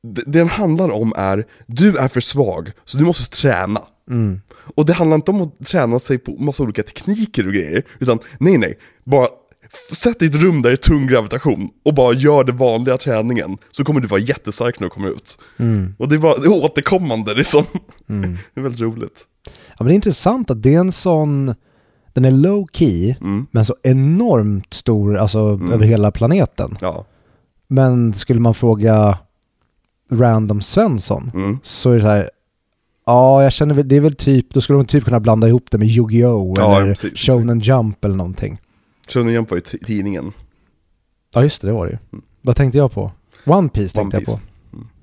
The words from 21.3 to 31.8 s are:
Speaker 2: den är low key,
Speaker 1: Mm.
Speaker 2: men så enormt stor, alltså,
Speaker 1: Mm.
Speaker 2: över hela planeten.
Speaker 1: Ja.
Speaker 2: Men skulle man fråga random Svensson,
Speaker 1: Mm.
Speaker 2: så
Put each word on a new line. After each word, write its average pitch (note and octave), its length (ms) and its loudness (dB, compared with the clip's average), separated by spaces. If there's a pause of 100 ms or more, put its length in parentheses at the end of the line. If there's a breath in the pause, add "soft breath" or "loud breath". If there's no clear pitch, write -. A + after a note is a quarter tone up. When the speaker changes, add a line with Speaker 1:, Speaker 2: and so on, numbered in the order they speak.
Speaker 2:
den B2+ 120 2
är C3 60 6
low F3 420 2
key, G#2+ 480 0
Speaker 1:
Mm. G2+ 300 -4
Speaker 2:
men A2 140 2
så - 180 -4
enormt C3 920 0
stor, G#2 420 0
alltså, G#2+ 220 0
Speaker 1:
Mm. G2+ 340 0
Speaker 2:
över A2 140 2
hela G#2+ 240 4
planeten. A#2 680 -2
Speaker 1:
Ja. F2+ 260 -8 (640)
Speaker 2:
Men B2 460 2
skulle A2+ 260 -2
man A#2 140 4
fråga G#2+ 640 2 (920)
random A2 520 2
Svensson, C3 720 -2
Speaker 1:
Mm. G2 280 -4
Speaker 2:
så - 280 -2